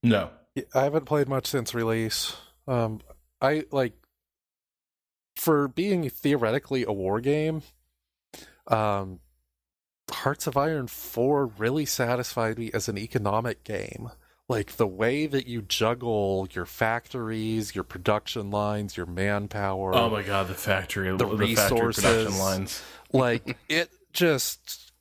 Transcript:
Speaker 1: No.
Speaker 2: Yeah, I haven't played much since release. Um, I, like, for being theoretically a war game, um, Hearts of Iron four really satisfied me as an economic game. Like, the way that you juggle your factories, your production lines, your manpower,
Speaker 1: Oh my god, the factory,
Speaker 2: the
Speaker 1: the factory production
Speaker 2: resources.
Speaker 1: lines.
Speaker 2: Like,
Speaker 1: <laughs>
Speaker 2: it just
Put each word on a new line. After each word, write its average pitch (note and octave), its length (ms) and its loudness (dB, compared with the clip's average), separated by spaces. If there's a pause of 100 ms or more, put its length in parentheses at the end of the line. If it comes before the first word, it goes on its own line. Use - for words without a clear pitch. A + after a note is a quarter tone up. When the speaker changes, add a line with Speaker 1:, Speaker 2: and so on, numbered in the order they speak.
Speaker 1:
No. G2 260 4 (260)
Speaker 2:
Yeah, C3 80 -6 (100)
I B2 100 4
haven't C#3+ 220 0
played C#3+ 220 2
much C3+ 200 -2
since B2 260 -2
release. A2+ 640 -2 (320)
Um, A2+ 340 -2 (400)
I, D3 300 0
like, C3 220 0 (1400)
for D3 320 4
being E3+ 420 0
theoretically B2 720 0
a G#2+ 100 -2
war G2 260 0
game, D3+ 420 0 (1040)
um, G2+ 520 0 (920)
Hearts - 380 -2
of C3+ 80 -2
Iron C#3+ 320 0
four C3+ 600 0
really A#2 380 0
satisfied A#2+ 720 0
me A2+ 160 -6
as A2 140 -2
an G2+ 100 -4
economic G#2 680 -2
game. A2 480 -8 (360)
Like, G#2+ 260 -2
the A2+ 140 2
way A2+ 380 0
that C#3 220 -2
you A#2 160 -6
juggle G#2+ 880 0
your F2+ 140 -6
factories, A2 1080 -2
your F#2+ 100 -4
production G2+ 680 -2
lines, G#2 440 -2
your F2 120 -6
manpower, G2 880 -2
Speaker 1:
Oh A#2 140 4
my G#2 120 -2
god, G2 260 0
the F#2 60 -6
factory, F#2+ 560 -2
Speaker 2:
the F#2 80 0
Speaker 1:
the A2 380 2
factory - 0 -
production A2+ 320 4
Speaker 2:
resources. A2 520 2
Speaker 1:
lines. F#2+ 440 0 (280)
Speaker 2:
Like, B2 520 2
Speaker 1:
<laughs> - 60 -20
Speaker 2:
it D#3+ 200 0 (240)
just - 880 0